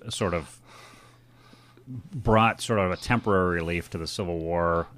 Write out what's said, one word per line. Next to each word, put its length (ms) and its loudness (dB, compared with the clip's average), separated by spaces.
sort 240 -2
of 260 -8
brought 720 2
sort 200 0
of 100 2
a 60 -2
temporary 600 2
relief 340 -4
to 80 -8
the 80 -8
Civil 320 -6
War 480 0